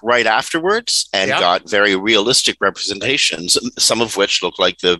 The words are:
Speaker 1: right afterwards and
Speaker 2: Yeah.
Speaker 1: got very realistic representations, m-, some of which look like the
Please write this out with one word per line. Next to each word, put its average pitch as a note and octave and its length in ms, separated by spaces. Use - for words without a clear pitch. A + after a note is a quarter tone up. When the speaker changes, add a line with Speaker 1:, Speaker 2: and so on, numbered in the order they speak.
Speaker 1:
right A#2 240
afterwards E3+ 840
and G2 160
Speaker 2:
Yeah. C#3+ 100
Speaker 1:
got F2+ 300
very G2+ 260
realistic G#2+ 680
representations, G2+ 960
m-, A#2 220
some A2+ 220
of A2+ 140
which G2 280
look F2 160
like F#2 200
the F2 200